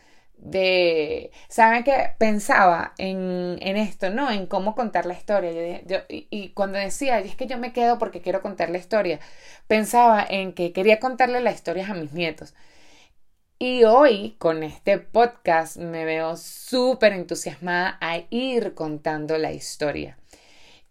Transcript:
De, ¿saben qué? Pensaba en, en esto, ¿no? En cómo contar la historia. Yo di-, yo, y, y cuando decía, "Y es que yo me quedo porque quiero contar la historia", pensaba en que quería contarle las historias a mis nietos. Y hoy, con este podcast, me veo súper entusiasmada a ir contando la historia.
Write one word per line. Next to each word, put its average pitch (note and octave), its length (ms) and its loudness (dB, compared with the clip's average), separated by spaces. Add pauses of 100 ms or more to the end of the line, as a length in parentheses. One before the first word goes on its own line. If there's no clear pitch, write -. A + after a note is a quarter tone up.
(380)
De, F3 920 0 (160)
¿saben A#3 340 4
qué? C4+ 340 4
Pensaba G#3 800 4
en, F3+ 640 -4
en G3 160 -4
esto, G#3 340 -2
¿no? B3+ 200 -2
En G3 160 -4
cómo G3+ 300 -2
contar G3 280 -2
la F3 100 -6
historia. F#3 380 -2
Yo E3 80 -6
di-, F3 260 -8
yo, F#3 120 -2 (100)
y, D#3 220 -14
y G3+ 200 -10
cuando G3 280 -4
decía, G#3+ 420 -2
"Y G3 80 -8
es - 80 -6
que B3+ 120 -6
yo B3+ 100 -8
me A#3+ 140 -8
quedo A#3+ 260 2
porque G3+ 240 -6
quiero F#3 180 -2
contar F3+ 300 -4
la F3 80 -4
historia", F3+ 400 -2 (500)
pensaba A3 600 4
en F#3+ 260 -6
que E3+ 180 -4
quería G#3 280 4
contarle B3 400 0
las A#3 160 0
historias F#3 340 -8
a G3+ 40 -6
mis D#3 180 -8
nietos. D#3+ 420 -6 (1080)
Y B3+ 240 4
hoy, A3+ 540 6
con D#3+ 240 0
este F3 360 0
podcast, F3+ 800 0
me E3 260 -8
veo D#3+ 320 -4
súper B3 760 0
entusiasmada F3 880 -6
a E3+ 300 -6
ir A#3+ 440 -4
contando D#3 640 -4
la D#3 140 -4
historia. C#3+ 640 -8 (720)